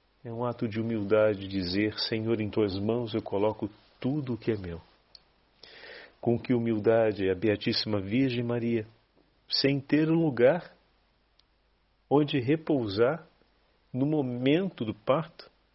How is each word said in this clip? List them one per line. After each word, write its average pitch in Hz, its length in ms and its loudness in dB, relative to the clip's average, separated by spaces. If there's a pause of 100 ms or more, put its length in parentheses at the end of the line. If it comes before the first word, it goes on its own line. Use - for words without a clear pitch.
(220)
É 120 80 -12
um 117 140 -6
ato 120 240 -4
de 107 100 -6
humildade 107 680 2
dizer: 98 500 0
"Senhor, 113 400 -2
em 104 120 -4
tuas 101 280 0
mãos 110 360 -2
eu 110 80 -2
coloco 104 480 -2 (280)
tudo 127 360 -4
o - 20 -6
que 113 160 -2
é 107 60 -4
meu." 87 200 -10 (1400)
Com 117 180 0
que 113 140 -2
humildade 110 800 2
a 95 40 2
Beatíssima 107 640 -2
Virgem 120 460 -2
Maria, 117 420 -2 (600)
sem 139 320 0
ter 156 300 2
um 165 120 2
lugar 139 480 4 (1400)
onde 147 280 4
repousar, 131 880 0 (640)
no 127 140 -2
momento 143 800 0
do 107 100 -4
parto, - 560 -4 (240)